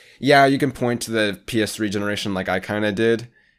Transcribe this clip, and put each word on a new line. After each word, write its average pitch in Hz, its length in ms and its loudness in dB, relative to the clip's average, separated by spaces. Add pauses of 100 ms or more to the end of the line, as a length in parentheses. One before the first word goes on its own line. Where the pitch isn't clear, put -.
(180)
yeah, 139 280 6
you 135 120 2
can 139 140 0
point 120 300 -2
to - 80 -8
the 107 340 0
P 117 160 -2
S 104 160 -2
three 107 140 -2
generation 104 420 -4
like 95 160 -4
I 92 100 0
kinda 104 340 -2
did. 113 360 0 (300)